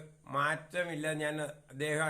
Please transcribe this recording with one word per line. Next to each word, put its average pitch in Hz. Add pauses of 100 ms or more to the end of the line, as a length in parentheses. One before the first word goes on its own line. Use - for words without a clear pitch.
(360)
മാറ്റമില്ല, 156 (160)
ഞാൻ 151 (360)
അദ്ദേഹം 151